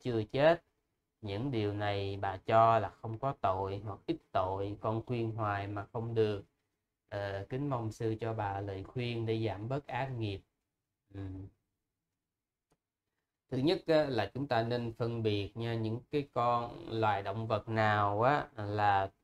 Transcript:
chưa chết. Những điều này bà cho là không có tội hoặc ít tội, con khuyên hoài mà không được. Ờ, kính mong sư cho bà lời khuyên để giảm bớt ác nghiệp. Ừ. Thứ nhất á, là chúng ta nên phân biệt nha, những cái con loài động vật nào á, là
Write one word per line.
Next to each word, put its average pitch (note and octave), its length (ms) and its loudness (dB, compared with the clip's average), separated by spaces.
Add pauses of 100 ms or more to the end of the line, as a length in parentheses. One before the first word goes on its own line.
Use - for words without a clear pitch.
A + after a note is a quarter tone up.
chưa A2+ 220 0
chết. D3 400 4 (600)
Những G#2+ 280 -4
điều G#2 220 0
này G2+ 480 -2
bà G2 160 -4
cho A2+ 420 6
là G2 100 -2
không A2 300 -8
có C#3 220 -2
tội F#2+ 440 0
hoặc G2+ 220 -8
ít E3 100 0 (160)
tội, G2 480 0
con A2 260 -2
khuyên A2+ 260 -2
hoài G#2 340 -2
mà G2+ 260 -6
không A#2 220 -6
được. G#2+ 300 2 (640)
Ờ, G2+ 400 -6
kính C#3 220 -2
mong A2+ 220 -2
sư A2 280 -2
cho A#2 120 -2
bà G2+ 280 -2
lời G2 240 -6
khuyên A#2+ 420 -4
để A2+ 200 0
giảm G2+ 220 -4
bớt C#3 180 -4
ác B2+ 200 -4 (120)
nghiệp. G2+ 220 -4 (720)
Ừ. G2 60 -10 (2250)
Thứ C3 80 -2
nhất E3 280 2
á, D#3 220 6
là G#2+ 260 0
chúng C#3 120 -4
ta A2+ 160 2
nên A#2 360 -2
phân A#2 240 -2
biệt G2+ 340 0
nha, A#2 180 -2
những A2+ 260 -2 (100)
cái D3 220 -2
con A#2+ 560 0
loài G#2+ 340 2
động G#2 240 -4
vật A2 220 -2
nào G#2+ 540 4
á, C#3 240 4 (100)
là G#2 540 2 (140)